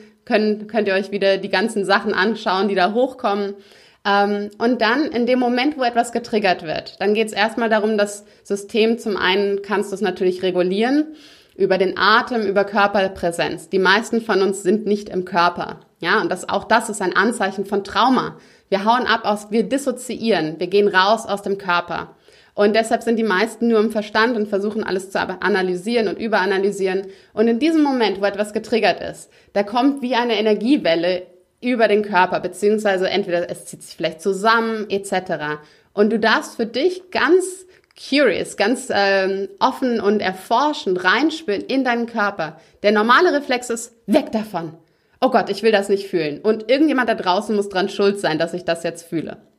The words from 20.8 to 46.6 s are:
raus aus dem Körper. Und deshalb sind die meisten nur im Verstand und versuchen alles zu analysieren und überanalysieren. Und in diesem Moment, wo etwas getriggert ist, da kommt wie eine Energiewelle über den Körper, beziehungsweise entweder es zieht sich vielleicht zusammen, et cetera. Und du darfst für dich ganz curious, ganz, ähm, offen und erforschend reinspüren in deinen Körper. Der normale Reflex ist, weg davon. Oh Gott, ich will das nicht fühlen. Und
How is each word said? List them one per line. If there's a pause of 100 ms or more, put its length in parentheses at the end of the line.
raus
aus
dem
Körper. (380)
Und
deshalb
sind
die
meisten
nur
im
Verstand
und
versuchen
alles
zu
analysieren
und
überanalysieren. (280)
Und
in
diesem
Moment,
wo
etwas
getriggert
ist, (220)
da
kommt
wie
eine
Energiewelle (400)
über
den
Körper,
beziehungsweise
entweder
es
zieht
sich
vielleicht
zusammen,
et
cetera. (320)
Und
du
darfst
für
dich
ganz (300)
curious,
ganz,
ähm, (100)
offen
und
erforschend
reinspüren
in
deinen
Körper. (240)
Der
normale
Reflex
ist, (120)
weg
davon. (460)
Oh
Gott,
ich
will
das
nicht
fühlen.
Und